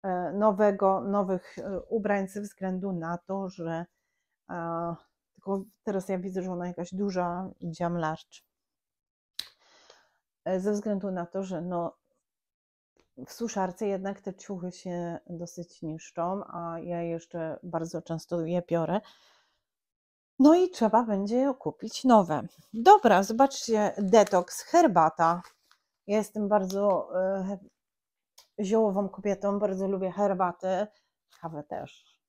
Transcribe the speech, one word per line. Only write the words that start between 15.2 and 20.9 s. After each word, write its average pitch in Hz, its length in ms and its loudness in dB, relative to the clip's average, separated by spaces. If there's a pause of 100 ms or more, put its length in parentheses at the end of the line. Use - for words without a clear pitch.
dosyć 170 520 -12
niszczą, 170 680 -6
a 170 320 -8
ja 170 220 -6
jeszcze 165 640 -8
bardzo 165 380 -6
często 165 400 -6
je 170 200 -2
piorę. 170 400 0 (1400)
No 294 160 10
i 359 140 4
trzeba 226 340 2